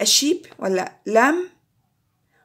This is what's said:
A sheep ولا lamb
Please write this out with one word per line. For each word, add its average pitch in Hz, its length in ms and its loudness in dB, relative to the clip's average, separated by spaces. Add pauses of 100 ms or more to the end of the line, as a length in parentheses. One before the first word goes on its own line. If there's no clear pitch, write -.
A - 20 0
sheep 302 420 0 (120)
ولا 190 400 -4 (100)
lamb 285 420 2 (920)